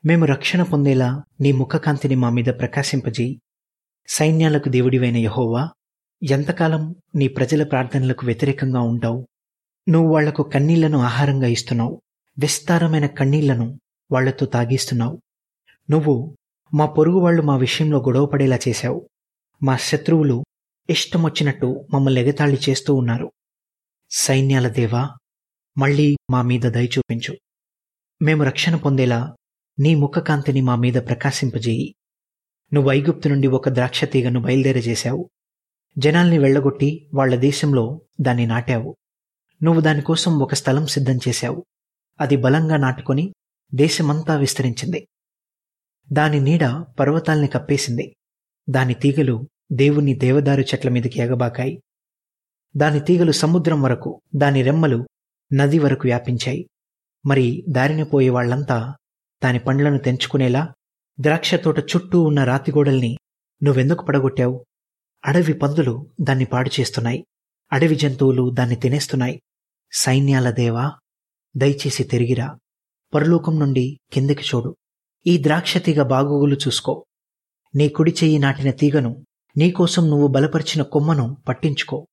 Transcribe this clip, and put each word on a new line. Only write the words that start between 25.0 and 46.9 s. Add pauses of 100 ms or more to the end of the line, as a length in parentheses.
మళ్ళీ (160)
మా
మీద
దయ
చూపించు. (840)
మేము
రక్షణ
పొందేలా (440)
నీ
ముఖకాంతిని
మా
మీద
ప్రకాశింపజేయి. (760)
నువ్వు
ఐగుప్తు
నుండి
ఒక
ద్రాక్ష
తీగను
బయలుదేరజేశావు. (680)
జనాల్ని
వెళ్లగొట్టి
వాళ్ల
దేశంలో (200)
దాన్ని
నాటావు. (680)
నువ్వు
దానికోసం
ఒక
స్థలం
సిద్ధం
చేశావు. (540)
అది
బలంగా
నాటుకొని (400)
దేశమంతా
విస్తరించింది. (1040)
దాని
నీడ (180)